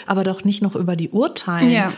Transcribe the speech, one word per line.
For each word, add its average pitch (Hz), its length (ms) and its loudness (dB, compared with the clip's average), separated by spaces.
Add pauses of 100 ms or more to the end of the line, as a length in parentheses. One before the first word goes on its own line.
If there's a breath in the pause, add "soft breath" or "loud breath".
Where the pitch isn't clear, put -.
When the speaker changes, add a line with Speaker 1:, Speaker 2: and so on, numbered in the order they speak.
Speaker 1:
aber 190 180 0
doch 190 200 -4
nicht 202 180 0
noch 196 120 0
über 180 220 -2
die 165 140 -4
urteilen 220 600 0
Speaker 2:
Ja. 196 280 2